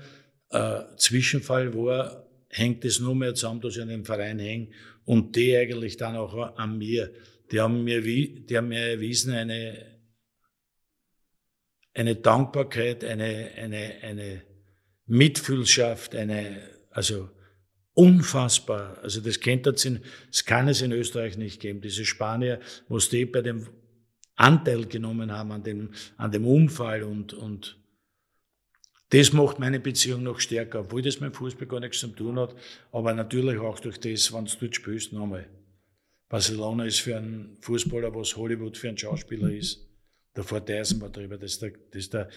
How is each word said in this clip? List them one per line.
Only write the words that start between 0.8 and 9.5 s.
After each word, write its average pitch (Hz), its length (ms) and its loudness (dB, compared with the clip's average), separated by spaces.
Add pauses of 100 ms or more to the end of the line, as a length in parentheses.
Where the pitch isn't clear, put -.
Zwischenfall 127 760 2
war, 127 500 -2 (240)
hängt 117 360 -2
es 117 160 0
nur 127 160 0
mehr 127 180 -2
zusammen, 117 260 -4
dass 120 160 -6
ich 117 60 -8
an 110 60 -8
den 110 160 -8
Verein 107 340 -4
hänge 110 300 -6 (360)
und 113 300 4
die 123 220 6
eigentlich 117 400 0
dann 113 200 -6
auch 110 180 -6 (220)
an 110 220 -4
mir. 107 340 -2 (380)
Die 110 100 2
haben 117 240 2
mir 117 200 0
wie, 127 440 -2
die 120 80 0
haben 117 120 0
mir 117 120 -4
erwiesen 117 540 -2
eine, 113 500 -6 (2000)